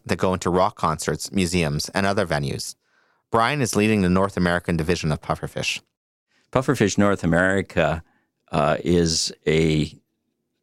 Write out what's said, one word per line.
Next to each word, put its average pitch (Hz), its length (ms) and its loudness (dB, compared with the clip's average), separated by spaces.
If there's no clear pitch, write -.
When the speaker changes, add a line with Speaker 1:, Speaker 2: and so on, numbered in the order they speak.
Speaker 1:
that 95 100 -2
go 92 180 0
into 92 160 -2
rock 92 280 2
concerts, 80 560 -4
museums, 85 560 -2
and 98 160 -2
other 101 200 0
venues. 73 500 -6
Brian 123 320 0
is - 140 -2
leading 107 280 4
the 90 60 2
North 95 280 2
American 87 400 0
division 80 340 -2
of 73 100 -4
Pufferfish. - 600 -6
Speaker 2:
Pufferfish 120 440 2
North 101 280 2
America, 85 760 0
uh, 76 320 2
is 85 480 0
a 78 480 0